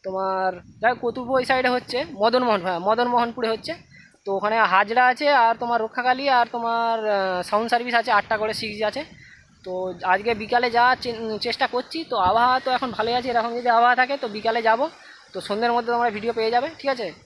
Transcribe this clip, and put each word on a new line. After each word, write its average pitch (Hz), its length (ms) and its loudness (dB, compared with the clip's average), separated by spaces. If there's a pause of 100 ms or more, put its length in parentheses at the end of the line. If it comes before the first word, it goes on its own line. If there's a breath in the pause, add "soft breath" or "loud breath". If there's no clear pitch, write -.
তোমার 190 500 -2 (280)
যাই 226 100 2
হোক 240 100 -6
কতুলপুর 240 380 -4
ওই 247 60 0
সাইডে 254 240 0
হচ্ছে, 247 440 -2
মদনমোহন, 226 480 2
হ্যাঁ 175 180 -2
মদনমোহনপুরে 233 720 0
হচ্ছে। 226 240 -6 (520 loud breath)
তো 196 100 -2
ওখানে 208 240 0
হাজরা 208 460 4
আছে 254 240 2
আর 233 260 4
তোমার 233 260 -2
রক্ষাকালী 254 480 -2
আর 240 220 4
তোমার, 233 580 -2
আহ, 190 340 0
সাউন্ড 220 260 -2
সার্ভিস 240 240 -2
আছে, 233 180 2
আটটা 208 260 2
করে 214 160 -2
সিক্স 208 240 -8
জি 220 60 -2
আছে। 262 220 -4 (580 loud breath)
তো 185 300 -6 (100)
আজকে 208 320 0
বিকালে 240 360 0
যাওয়ার 247 300 4
চে-, 220 400 -6
চেষ্টা 262 260 -2
করছি। 254 360 -6
তো 247 140 -8
আবহাওয়া 233 420 4
তো 262 120 -2
এখন 247 200 -2
ভালোই 220 220 -2
আছে, 247 160 -2
এরকম 233 260 0
যদি 240 140 -2
আবহাওয়া 240 260 6
থাকে 254 220 0
তো 262 100 -6
বিকালে 226 340 -2
যাব। 226 260 2 (460 loud breath)
তো 185 80 -8
সন্ধ্যের 226 320 -2
মধ্যে 240 180 -2
তোমরা 240 180 2
ভিডিও 214 240 -4
পেয়ে 226 180 0
যাবে, 247 160 0 (120)
ঠিক 277 100 -4
আছে? 226 220 -4 (140)